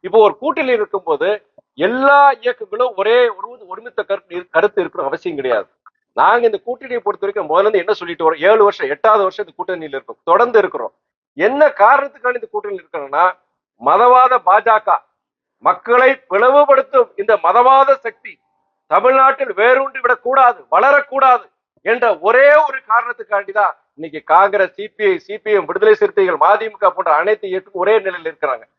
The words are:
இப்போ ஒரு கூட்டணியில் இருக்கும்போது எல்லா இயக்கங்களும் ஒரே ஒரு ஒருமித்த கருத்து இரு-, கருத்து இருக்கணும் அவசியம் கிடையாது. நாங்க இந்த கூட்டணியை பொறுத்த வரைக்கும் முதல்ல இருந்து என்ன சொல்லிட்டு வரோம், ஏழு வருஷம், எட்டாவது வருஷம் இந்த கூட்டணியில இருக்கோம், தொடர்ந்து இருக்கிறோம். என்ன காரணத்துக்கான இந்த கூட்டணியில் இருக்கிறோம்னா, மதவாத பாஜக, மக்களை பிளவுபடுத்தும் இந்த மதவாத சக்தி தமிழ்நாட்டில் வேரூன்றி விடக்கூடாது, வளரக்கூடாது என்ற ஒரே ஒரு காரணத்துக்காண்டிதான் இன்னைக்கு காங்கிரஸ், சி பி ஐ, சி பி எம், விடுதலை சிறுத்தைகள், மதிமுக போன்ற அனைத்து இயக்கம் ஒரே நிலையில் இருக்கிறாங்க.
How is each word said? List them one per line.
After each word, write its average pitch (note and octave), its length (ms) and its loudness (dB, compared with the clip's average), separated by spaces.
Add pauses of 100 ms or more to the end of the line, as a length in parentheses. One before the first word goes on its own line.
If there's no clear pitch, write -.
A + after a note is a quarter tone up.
இப்போ F#3 200 -2
ஒரு G3 180 2
கூட்டணியில் C#4 360 -2
இருக்கும்போது F3+ 500 -4 (500)
எல்லா C4 400 2 (240)
இயக்கங்களும் A#3 580 -6
ஒரே A3 160 0 (200)
ஒரு G3+ 120 -16 (240)
ஒருமித்த A3+ 280 -12 (100)
கருத்து F#3+ 260 -8
இரு-, F3+ 200 -12
கருத்து G3+ 260 0
இருக்கணும் D#3+ 280 -8
அவசியம் D#3+ 300 -10
கிடையாது. A#2+ 260 -4 (500)
நாங்க G#3 340 2
இந்த G3+ 160 -8
கூட்டணியை B3 340 -10
பொறுத்த G3 240 -6
வரைக்கும் G3 280 -8
முதல்ல G3 140 2
இருந்து G#3 180 0
என்ன G#3 180 -2
சொல்லிட்டு E3+ 260 -4
வரோம், D#3+ 220 -2
ஏழு A3 180 4
வருஷம், - 260 -4
எட்டாவது G#3+ 320 2
வருஷம் G3 200 -6
இந்த E3 100 -20
கூட்டணியில D#3+ 420 -10
இருக்கோம், - 320 -16
தொடர்ந்து A3+ 320 4
இருக்கிறோம். B2 320 -8 (440)
என்ன C4+ 340 2 (100)
காரணத்துக்கான B3 580 0
இந்த A3+ 120 -16
கூட்டணியில் G3+ 320 -10
இருக்கிறோம்னா, D3 420 -4 (560)
மதவாத B3 520 4 (120)
பாஜக, G#3+ 540 0 (640)
மக்களை B3 480 0 (180)
பிளவுபடுத்தும் C4+ 880 2
இந்த G#3+ 180 0 (100)
மதவாத C4 460 2 (160)
சக்தி G#3+ 260 -14 (580)
தமிழ்நாட்டில் C4 680 2
வேரூன்றி C4 420 0
விடக்கூடாது, B3 580 0 (120)
வளரக்கூடாது C4 720 2 (420)
என்ற A#3+ 180 -2 (220)
ஒரே B3+ 220 4 (160)
ஒரு C4+ 140 -8 (100)
காரணத்துக்காண்டிதான் G#3 840 -4 (220)
இன்னைக்கு D3+ 260 -14 (120)
காங்கிரஸ், F#3+ 440 2
சி G3+ 80 -12 (120)
பி G#3+ 140 -6
ஐ, F3+ 80 -2
சி G3 160 -14 (100)
பி G#3+ 120 -2
எம், D#3+ 120 -2
விடுதலை G#3+ 260 2
சிறுத்தைகள், F#3+ 480 -2
மதிமுக G#3 480 0
போன்ற F3+ 200 -6 (100)
அனைத்து G#3 280 -4
இயக்கம் F#3 340 -10
ஒரே G#3 160 2
நிலையில் F3+ 320 -6
இருக்கிறாங்க. B2+ 340 -8 (140)